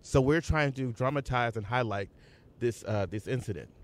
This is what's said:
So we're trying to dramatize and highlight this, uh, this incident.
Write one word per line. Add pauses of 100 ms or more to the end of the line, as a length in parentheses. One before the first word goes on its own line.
So
we're
trying
to
dramatize
and
highlight (500)
this,
uh,
this
incident. (160)